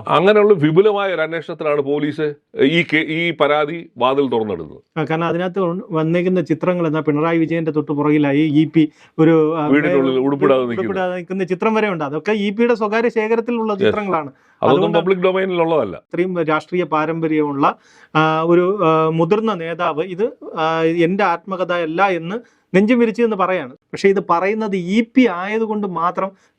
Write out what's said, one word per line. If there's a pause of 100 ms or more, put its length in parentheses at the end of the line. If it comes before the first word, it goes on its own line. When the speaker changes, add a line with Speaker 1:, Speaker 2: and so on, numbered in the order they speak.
(160)
Speaker 1:
അങ്ങനെയുള്ള (100)
വിപുലമായ
ഒരു
അന്വേഷണത്തിലാണ്
പോലീസ് (500)
ഈ (140)
കേ-,
ഈ (180)
പരാതി (220)
വാതിൽ
തുറന്നെടുത്തത്. (200)
Speaker 2:
ആ,
കാരണം
അതിനകത്ത്
വ-, (100)
വന്നേക്കുന്ന (100)
ചിത്രങ്ങൾ
എന്നാ
പിണറായി
വിജയന്റെ
തൊട്ട്
പുറകിലായി (160)
ഇ (120)
പി (400)
ഒരു, (240)
ആ,
Speaker 1:
വീടിനുള്ളിൽ
ഉടുപ്പിടാതെ
നിൽക്കുന്നു.
Speaker 2:
ഉടുപ്പിടാതെ
നിൽക്കുന്ന
ചിത്രം
വരെ
ഉണ്ട്.
അതൊക്കെ (100)
ഇ
പിയുടെ
സ്വകാര്യ
ശേഖരത്തിലുള്ള (320)
Speaker 1:
Yes.
Speaker 2:
ചിത്രങ്ങളാണ്.
Speaker 1:
അതൊന്നും
Speaker 2:
അതുകൊണ്ട്
Speaker 1:
പബ്ലിക്
ഡൊമൈനിലുള്ളതല്ല. (120)
Speaker 2:
ഇത്രയും (200)
രാഷ്ട്രീയ (120)
പാരമ്പര്യമുള്ള, (540)
ആ, (300)
ഒരു, (220)
ആ, (280)
മുതിർന്ന (100)
നേതാവ് (120)
ഇത്, (360)
ആ, (420)
എൻ്റെ
ആത്മകഥയല്ല (180)
എന്ന് (380)
നെഞ്ചും
വിരിച്ചു
എന്ന്
പറയാണ്. (180)
പക്ഷേ
ഇത്
പറയുന്നത് (200)
ഇ (140)
പി (160)
ആയതുകൊണ്ട് (120)
മാത്രം (300)